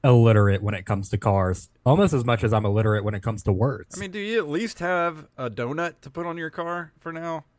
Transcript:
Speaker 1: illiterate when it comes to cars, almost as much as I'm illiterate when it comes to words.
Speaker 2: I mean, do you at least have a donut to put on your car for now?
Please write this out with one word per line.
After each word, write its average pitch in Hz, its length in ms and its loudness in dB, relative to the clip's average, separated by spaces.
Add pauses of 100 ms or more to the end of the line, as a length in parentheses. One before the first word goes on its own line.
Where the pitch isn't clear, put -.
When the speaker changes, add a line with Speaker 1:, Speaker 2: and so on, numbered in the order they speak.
Speaker 1:
illiterate 107 580 6
when 104 120 -4
it 92 100 -8
comes 98 240 -4
to 107 100 -4
cars, 95 520 0 (160)
almost 160 260 4
as 131 140 0
much 120 180 0
as 110 80 2
I'm 107 140 2
illiterate 107 360 2
when 101 120 -4
it 92 80 -8
comes 110 220 -6
to 104 80 2
words. 113 440 -2
Speaker 2:
I - 40 -6
mean, 196 100 -8
do 202 80 -10
you 220 200 -2
at 170 80 -2
least 185 340 -4
have 170 460 -2 (120)
a 127 120 -6
donut 143 520 -6
to 139 80 -18
put 170 160 -8
on 170 100 -8
your 160 140 -8
car 170 480 -8
for 165 160 -12
now? 165 320 -10 (120)